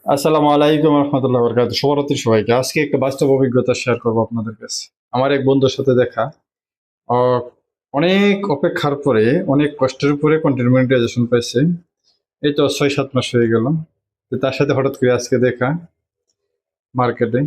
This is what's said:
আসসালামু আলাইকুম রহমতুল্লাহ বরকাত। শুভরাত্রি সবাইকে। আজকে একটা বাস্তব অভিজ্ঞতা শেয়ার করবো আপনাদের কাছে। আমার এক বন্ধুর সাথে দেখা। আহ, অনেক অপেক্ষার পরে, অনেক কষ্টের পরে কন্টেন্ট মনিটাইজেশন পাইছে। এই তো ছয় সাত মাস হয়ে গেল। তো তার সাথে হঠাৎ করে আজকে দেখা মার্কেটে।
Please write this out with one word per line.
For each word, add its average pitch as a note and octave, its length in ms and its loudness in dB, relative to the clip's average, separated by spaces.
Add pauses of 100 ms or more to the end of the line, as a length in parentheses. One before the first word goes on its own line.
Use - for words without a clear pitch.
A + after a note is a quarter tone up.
আসসালামু D3 440 2
আলাইকুম D3 460 2
রহমতুল্লাহ B2+ 480 0
বরকাত। A#2 280 0
শুভরাত্রি C#3+ 440 -2
সবাইকে। A2+ 380 0
আজকে C3 280 -2
একটা C#3+ 160 -2
বাস্তব C3+ 300 -2
অভিজ্ঞতা B2+ 460 2
শেয়ার A#2+ 260 -2
করবো A2+ 220 -2
আপনাদের A2 340 -6
কাছে। - 340 -14 (220)
আমার C3 200 0
এক C3+ 140 0
বন্ধুর C3+ 240 4
সাথে B2+ 260 0
দেখা। B2+ 360 0 (760)
আহ, B2 420 0 (440)
অনেক G3 580 0
অপেক্ষার D3 440 -2
পরে, C3 520 2
অনেক C#3+ 320 0
কষ্টের C#3+ 360 0
পরে D3+ 240 0
কন্টেন্ট B2 320 0
মনিটাইজেশন B2 540 2
পাইছে। A#2+ 340 -2 (840)
এই C#3+ 120 0
তো C#3+ 160 0
ছয় C#3+ 200 0
সাত C#3 260 -2
মাস B2 200 -2
হয়ে A#2+ 120 4
গেল। A2+ 180 2 (680)
তো C3 60 -4
তার C3+ 140 -2
সাথে D3 220 0
হঠাৎ C3+ 220 0
করে B2 160 2
আজকে B2 260 0
দেখা B2+ 420 0 (1160)
মার্কেটে। A#2+ 520 -2